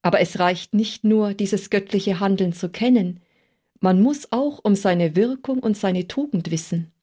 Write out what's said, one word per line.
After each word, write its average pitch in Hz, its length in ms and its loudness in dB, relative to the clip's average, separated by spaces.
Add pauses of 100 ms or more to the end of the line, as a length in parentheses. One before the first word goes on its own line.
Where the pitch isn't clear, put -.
Aber 170 200 2
es - 180 -2
reicht 180 360 0
nicht 214 280 -2
nur, 214 320 2
dieses 202 360 -2
göttliche 196 500 -2
Handeln 196 320 0
zu 175 160 -6
kennen, 208 520 0 (600)
man 185 200 4
muss 285 300 0
auch 285 320 -2
um 202 140 2
seine 175 400 0
Wirkung 254 420 0
und 220 180 -2
seine 185 300 -2
Tugend 190 460 -4
wissen. 165 400 -6 (100)